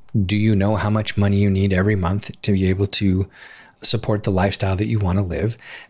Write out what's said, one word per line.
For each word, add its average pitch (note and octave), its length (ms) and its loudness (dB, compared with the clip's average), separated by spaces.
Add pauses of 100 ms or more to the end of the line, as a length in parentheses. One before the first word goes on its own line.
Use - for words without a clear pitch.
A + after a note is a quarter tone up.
(260)
Do G#2 100 0
you G#2+ 200 2
know G2+ 180 2
how G#2 160 0
much G#2+ 260 -2
money G2+ 220 2
you G2+ 120 2
need F#2+ 220 2
every G2 240 2
month F#2+ 340 -2 (120)
to G#2+ 100 0
be F#2+ 160 2
able F#2+ 200 0
to F#2+ 400 0 (520)
support - 440 -2
the G#2+ 60 0
lifestyle F#2+ 440 0
that G2+ 120 -2
you A2+ 120 -2
want F#2+ 200 0
to G2+ 60 0
live? F2 320 -4 (340)